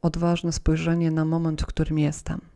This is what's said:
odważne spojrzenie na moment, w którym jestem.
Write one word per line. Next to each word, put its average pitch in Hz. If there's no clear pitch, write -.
odważne 170
spojrzenie 160
na 160
moment, 160
w -
którym 156
jestem. 151